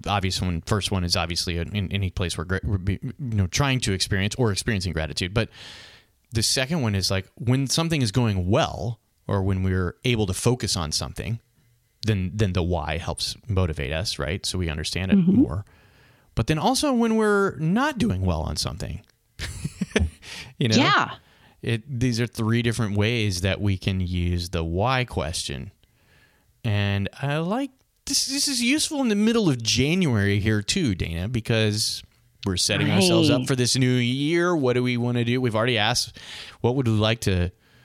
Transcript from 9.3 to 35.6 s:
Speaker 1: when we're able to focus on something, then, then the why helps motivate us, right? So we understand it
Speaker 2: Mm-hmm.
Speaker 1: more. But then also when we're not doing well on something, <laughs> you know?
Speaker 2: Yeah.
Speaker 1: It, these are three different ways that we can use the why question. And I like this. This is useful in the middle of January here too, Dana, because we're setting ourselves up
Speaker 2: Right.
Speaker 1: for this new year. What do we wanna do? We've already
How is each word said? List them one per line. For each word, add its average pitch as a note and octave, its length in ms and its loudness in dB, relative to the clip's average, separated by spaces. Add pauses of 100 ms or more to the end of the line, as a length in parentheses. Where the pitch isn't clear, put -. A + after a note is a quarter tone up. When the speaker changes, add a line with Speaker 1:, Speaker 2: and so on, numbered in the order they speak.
Speaker 1:
when F#2+ 180 0
we're F#2 340 0 (100)
able A2+ 220 2
to F#2 60 -2
focus - 440 0
on E2 160 -4
something, - 480 -6 (640)
then, F#2 260 0
then G#2 200 0
the F2+ 100 0
why D#2+ 340 -2
helps - 380 -6 (140)
motivate D#2 420 0
us, E2 260 -4
right? D2 280 -4
So - 120 -4
we F2 120 -2
understand E2 420 -2
it G3 60 6
Speaker 2:
Mm-hmm. F#3 240 4
Speaker 1:
more. - 240 0 (680)
But - 140 0
then D#3 100 0
also C4 360 0
when A3+ 240 2
we're G#3 400 2
not A3+ 400 0
doing G2 240 0
well E2 220 0
on D2+ 120 -4
something, - 460 -6 (360)
<laughs> - 1200 -6
you B2 120 0
know? A2 80 4
Speaker 2:
Yeah. E4+ 380 2 (460)
Speaker 1:
It, A#2 220 -2 (160)
these A#2+ 200 2
are B2 60 2
three A2+ 380 0
different A2 340 0
ways G#2 440 0
that F#2+ 200 0
we G2 160 2
can F#2+ 220 -2
use F2 500 -2
the E2+ 140 -2
why A2+ 420 0
question. C#2+ 640 -6 (920)
And G2+ 440 0 (140)
I C#3+ 160 -2
like A3 320 -2 (360)
this. - 200 -2
This C#4+ 220 -2
is A#3+ 160 -2
useful D4 380 0
in A#3+ 80 2
the G#3 60 2
middle A3 320 4
of B2 140 2
January A2+ 800 2
here G#2+ 240 0
too, C3+ 320 0
Dana, E2+ 320 -4
because A2 760 0 (460)
we're F2+ 100 0
setting - 320 2
ourselves E3+ 400 6
up D3 120 4
Speaker 2:
Right. B2+ 60 -4
Speaker 1:
for C#3 80 2
this B2 200 2
new B2+ 160 4
year. C#3+ 640 2
What B2+ 180 2
do B2 80 2
we B2 160 0
wanna A#2+ 260 0
do? A#2+ 160 2
We've A#2+ 160 0
already A#2 220 2